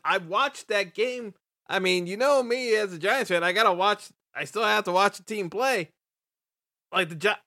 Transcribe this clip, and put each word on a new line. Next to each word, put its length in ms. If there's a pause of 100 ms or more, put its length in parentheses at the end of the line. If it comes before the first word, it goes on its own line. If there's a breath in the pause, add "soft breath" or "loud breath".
I 120
watched 520
that 240
game. 400 (340)
I 120
mean, 280
you 80
know 280
me 320
as 180
a 60
Giants 300
fan, 140
I 80
gotta 220
watch, 360 (260)
I 100
still 180
have 220
to 60
watch 260
the 60
team 260
play. 400 (1040)
Like, 160
the 60
Gi-, 320